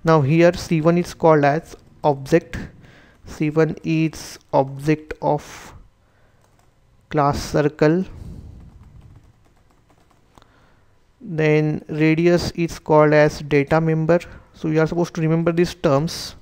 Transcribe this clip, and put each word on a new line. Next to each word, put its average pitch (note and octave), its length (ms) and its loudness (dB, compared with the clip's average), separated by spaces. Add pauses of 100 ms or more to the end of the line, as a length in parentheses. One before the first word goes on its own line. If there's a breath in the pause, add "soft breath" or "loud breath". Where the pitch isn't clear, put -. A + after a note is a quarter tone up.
Now D#3+ 180 4
here E3 320 4
C F3 280 -2
one E3+ 160 2
is - 160 -6
called D#3 300 2
as A#2 320 -2 (280)
object, C#3+ 540 -2 (680 soft breath)
C - 240 -6
one D#3+ 340 0
is D#3+ 560 -4 (140)
object C#3+ 680 -2
of - 520 -6 (1400)
class C#3+ 320 0
circle, D#3 640 0 (3250 loud breath)
then D3+ 720 0
radius D#3+ 600 2
is - 280 -6
called D3+ 340 4
as D3+ 260 2
data D3 420 0
member. D#3+ 380 0 (340 loud breath)
So - 140 -8
you D#3 120 0
are D#3+ 80 2
supposed E3+ 280 -4
to E3+ 60 -4
remember E3 300 0
these E3+ 220 0
terms. - 680 -2